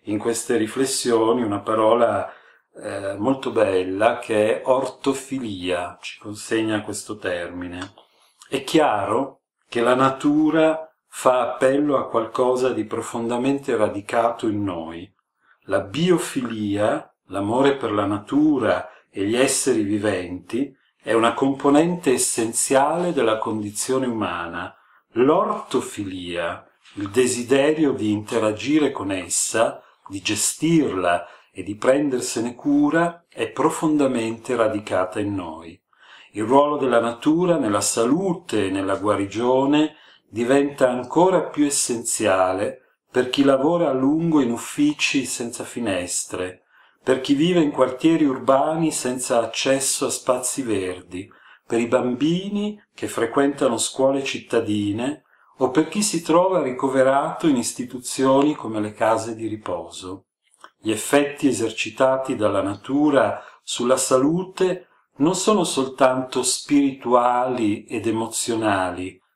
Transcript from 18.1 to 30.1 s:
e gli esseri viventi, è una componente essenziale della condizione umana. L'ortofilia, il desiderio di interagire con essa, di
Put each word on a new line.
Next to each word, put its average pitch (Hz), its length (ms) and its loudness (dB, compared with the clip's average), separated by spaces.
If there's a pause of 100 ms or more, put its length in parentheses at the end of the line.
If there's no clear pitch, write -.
e 98 140 -4
gli 107 120 0
esseri 131 460 2
viventi, 98 920 -4 (280)
è 110 100 -2
una 117 220 2
componente 143 800 2
essenziale 135 1000 0
della 113 240 2
condizione 110 680 -4
umana. 87 680 -6 (380)
L'ortofilia, 101 1500 0 (280)
il 98 140 -8
desiderio 127 840 2
di 104 200 -2
interagire 113 800 0
con 98 180 -6
essa, 92 720 -2 (240)
di 98 140 -12